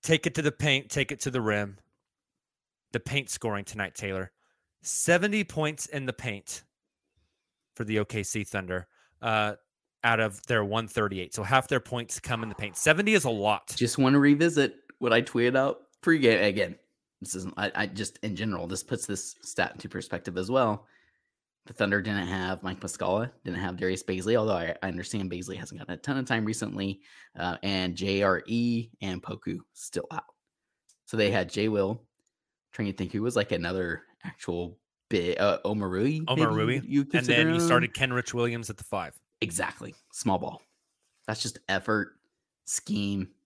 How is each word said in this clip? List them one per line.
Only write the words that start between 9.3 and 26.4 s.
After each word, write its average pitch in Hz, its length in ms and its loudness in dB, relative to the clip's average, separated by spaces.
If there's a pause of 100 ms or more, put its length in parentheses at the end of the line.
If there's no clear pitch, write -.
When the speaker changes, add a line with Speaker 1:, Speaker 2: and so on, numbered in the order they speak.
Speaker 1:
out 117 160 4
of 104 260 -2
their 113 180 2
one 110 240 -2
thirty-eight. 98 460 -4
So 107 100 -6
half 131 240 2
their 131 120 2
points - 400 -8
come 113 240 -4
in 113 40 -6
the 101 80 -10
paint. 104 220 -8
Seventy 202 360 4
is 165 120 6
a 131 40 2
lot. 104 460 2
Speaker 2:
Just - 220 0
wanna 139 220 8
revisit 147 560 6 (240)
what 120 120 2
I 117 120 6
tweeted 120 340 2
out 131 240 0 (220)
pregame. 117 420 6
Again, 98 300 0 (460)
this 92 140 -8
isn't, 92 220 -8
I, 104 180 -2
I 107 120 -2
just, 95 340 -8
in 104 140 -4
general, 92 320 -4
this 92 160 -6
puts - 220 -4
this - 360 -6
stat - 320 -2
into - 160 -14
perspective 95 480 -8
as 95 140 -4
well. 117 340 2 (840)
The - 60 -18
Thunder 101 280 0
didn't 101 260 -2
have 92 360 -4
Mike 92 160 -6
Muscala, 95 500 -2 (140)
didn't 90 160 -6
have 92 160 -4
Darius 92 260 -2
Bazley, 95 360 0
although 107 180 2
I, 85 260 -2
I 95 60 -4
understand 92 420 -6
Bazley 90 280 -8
hasn't - 220 -12
gotten - 140 -10
a - 40 -10
ton 143 200 -4
of 131 80 -4
time 113 200 0